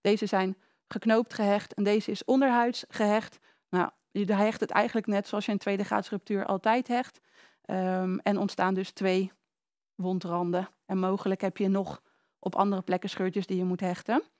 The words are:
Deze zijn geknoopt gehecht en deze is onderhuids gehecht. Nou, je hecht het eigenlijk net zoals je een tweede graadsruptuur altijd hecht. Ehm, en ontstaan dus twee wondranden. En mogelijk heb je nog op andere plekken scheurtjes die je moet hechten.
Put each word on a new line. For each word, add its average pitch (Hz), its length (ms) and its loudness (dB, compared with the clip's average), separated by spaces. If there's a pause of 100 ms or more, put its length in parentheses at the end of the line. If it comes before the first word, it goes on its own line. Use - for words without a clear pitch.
Deze 208 260 2
zijn 190 300 0 (320)
geknoopt 226 460 2
gehecht 208 400 0
en 208 100 0
deze 208 260 2
is 208 140 -6
onderhuids 247 640 2
gehecht. 214 500 0 (320)
Nou, 180 200 2 (200)
je 202 240 0
hecht 214 260 2
het - 100 -2
eigenlijk 214 360 0
net 202 220 0
zoals 202 180 -4
je 220 60 -2
een 202 60 0
tweede 202 260 -2
graadsruptuur 202 640 -4
altijd 220 420 0
hecht. 240 320 -4 (420)
Ehm, 185 560 -2
en 202 200 0
ontstaan 190 360 0
dus 185 160 -4
twee 190 420 0 (600)
wondranden. 180 760 -2 (180)
En 190 120 -2
mogelijk 190 420 0
heb 185 160 -2
je 202 120 0
nog 190 340 -2 (360)
op - 160 -4
andere 196 280 0
plekken 185 280 -2
scheurtjes 185 360 -2
die 190 100 -4
je 185 80 0
moet 180 160 -2
hechten. 202 420 -2 (180)